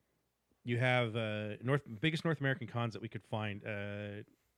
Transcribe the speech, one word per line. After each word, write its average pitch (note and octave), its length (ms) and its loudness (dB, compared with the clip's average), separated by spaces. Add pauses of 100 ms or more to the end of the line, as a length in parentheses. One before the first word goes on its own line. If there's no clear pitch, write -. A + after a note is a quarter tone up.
(640)
you A#2+ 120 2
have, B2 380 4
uh, G#2+ 480 -2
North, C#3 180 2 (180)
biggest D#3+ 240 2
North E3 160 0
American C3+ 280 0
cons A#2 260 0
that G2+ 80 -8
we A2+ 80 -6
could - 140 -10
find. G#2 420 -4
Uh, G2+ 560 -6 (360)